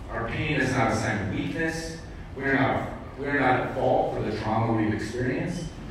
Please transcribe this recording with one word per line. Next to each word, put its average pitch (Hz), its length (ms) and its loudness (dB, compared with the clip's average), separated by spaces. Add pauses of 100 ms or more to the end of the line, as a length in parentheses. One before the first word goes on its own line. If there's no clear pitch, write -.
(100)
Our 117 180 -4
pain 156 320 0
is 127 120 2
not 127 200 2
a - 40 2
sign - 320 0
of - 60 -2
weakness. - 640 -2 (380)
We're 139 180 0
not, - 360 2 (280)
we're 139 200 0
not 127 220 6
at - 140 -2
fault 127 400 4
for 120 80 -2
the 107 160 -2
trauma 113 340 2
we've 107 220 2
experienced, 151 680 -2 (260)